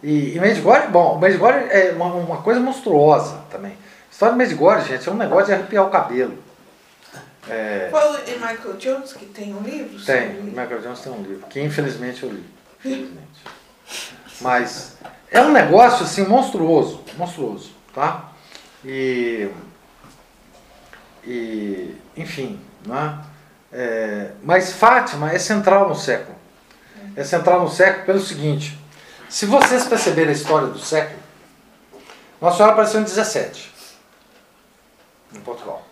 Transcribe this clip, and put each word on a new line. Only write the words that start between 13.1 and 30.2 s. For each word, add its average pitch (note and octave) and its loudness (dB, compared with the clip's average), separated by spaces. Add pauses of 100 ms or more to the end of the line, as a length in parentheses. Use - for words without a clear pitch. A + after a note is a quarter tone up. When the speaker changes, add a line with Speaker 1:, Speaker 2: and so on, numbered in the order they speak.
Speaker 1:
Mas B2 -4 (320)
é A#3 4
um D4+ 4
negócio A#3 6
assim G3 -2
monstruoso, E3+ 2 (160)
monstruoso, C#3+ -10 (240)
tá? D3+ -4 (560)
E... B2 -4 (1800)
e, G#2+ -8 (180)
enfim, C3 -10 (260)
né? D3 -6 (520)
É... A2+ -6 (100)
mas F3+ 2
Fátima D#3+ 2
é F3+ 0
central G3 4
no D3+ -2
século. - -6 (800)
É C#3 -6
central F3+ 2
no E3+ 0
século F#3+ 2
pelo G3 2
seguinte, D3+ -4 (500)
se - -6
vocês B3 4
perceberem D#3+ 0